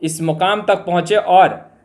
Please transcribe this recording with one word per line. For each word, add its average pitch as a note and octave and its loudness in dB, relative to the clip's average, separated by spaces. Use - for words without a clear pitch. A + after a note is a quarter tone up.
इस D#3+ -8
मुकाम F3+ -2
तक G3 0
पहुँचे F3 -2
और F3+ 2